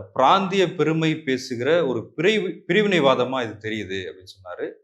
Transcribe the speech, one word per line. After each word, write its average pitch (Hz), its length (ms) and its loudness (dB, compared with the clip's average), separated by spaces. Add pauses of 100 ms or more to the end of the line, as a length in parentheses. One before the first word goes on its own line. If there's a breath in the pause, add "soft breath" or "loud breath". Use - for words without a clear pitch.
(140)
பிராந்திய 180 640 2
பெருமை 156 400 0
பேசுகிற 131 680 -2
ஒரு 117 320 -4
பிரிவு-, 185 500 0
பிரிவினைவாதமா 135 760 2
இது 104 260 -8
தெரியுது 95 420 -8
அப்படின்னு 92 240 -20
சொன்னாரு. 95 360 -12 (120)